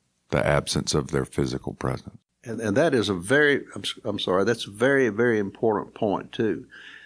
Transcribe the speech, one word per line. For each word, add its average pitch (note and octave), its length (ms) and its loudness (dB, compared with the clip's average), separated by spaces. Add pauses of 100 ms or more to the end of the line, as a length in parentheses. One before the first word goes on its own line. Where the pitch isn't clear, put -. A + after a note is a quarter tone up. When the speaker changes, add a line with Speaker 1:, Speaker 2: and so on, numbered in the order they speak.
(300)
Speaker 1:
the C#2+ 160 0
absence - 460 0
of C#2 180 0
their C2+ 140 0
physical C2 480 -4
presence. - 460 -8 (260)
Speaker 2:
And, A2+ 160 -8
and G#2+ 160 0
that D3+ 180 4
is G#2 140 2
a G2+ 60 0
very, C3 500 2 (100)
I'm G#2 100 -12
s-, - 200 -8
I'm G2+ 140 -4
sorry, F#2+ 260 2
that's A#2 220 0
a G#2 40 -14
very, B2+ 380 2
very A2 300 2
important G#2 560 -2
point, G2 380 -2
too. G#2+ 340 -2 (400)